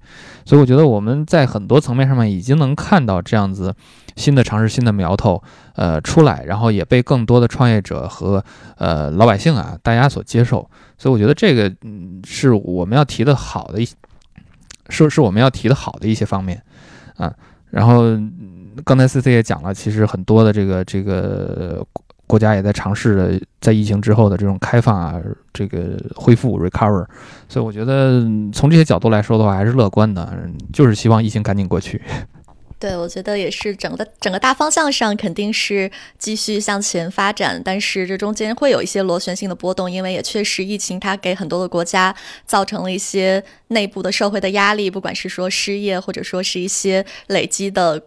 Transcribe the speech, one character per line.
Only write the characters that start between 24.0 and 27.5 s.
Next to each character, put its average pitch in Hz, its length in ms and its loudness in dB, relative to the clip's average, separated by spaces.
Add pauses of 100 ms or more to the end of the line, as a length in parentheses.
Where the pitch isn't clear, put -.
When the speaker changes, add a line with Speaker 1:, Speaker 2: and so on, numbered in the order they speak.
Speaker 1:
之 107 120 2
后 107 160 6
的 98 60 2
这 101 100 -2
种 98 140 -2
开 - 220 2
放 107 180 2
啊， 80 160 -6 (380)
这 101 120 -6
个 95 320 -6 (160)
恢 - 220 4
复， 110 240 0
recover。 92 460 0 (420)
所 - 140 -4